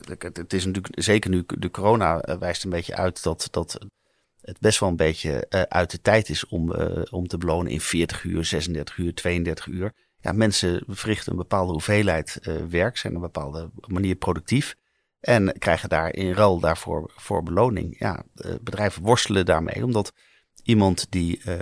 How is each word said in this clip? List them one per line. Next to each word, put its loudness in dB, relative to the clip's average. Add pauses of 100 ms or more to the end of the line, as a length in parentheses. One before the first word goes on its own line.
het, -12
het, -12
het -8
is 2
natuurlijk, -4
zeker 4
nu 2
de -4
corona, 2
eh, -4
wijst -4
een -6
beetje -4
uit -2
dat, -2
dat -4 (640)
het -14
best 4
wel 2
een 0
beetje, 0
eh, 2
uit 0
de -10
tijd 4
is -4
om, -2
eh, -2
om -4
te -6
belonen 0
in -4
veertig -2
uur, -2
zesendertig -4
uur, -2
tweeëndertig -2
uur. -6 (260)
Ja, -4
mensen 2
verrichten -4
een -4
bepaalde 0
hoeveelheid, 0
eh, -6 (160)
werk, 0
zijn -4
op -6
een -8
bepaalde -8 (180)
manier 0
productief 0 (440)
en 2
krijgen 0
daar 0
in -2
ruil 4
daarvoor, -2
voor -4
beloning. 0
Ja, -4 (120)
eh, -10 (100)
bedrijven -4
worstelen 4
daarmee, 2
omdat 0 (500)
iemand 4
die, 0
eh, -4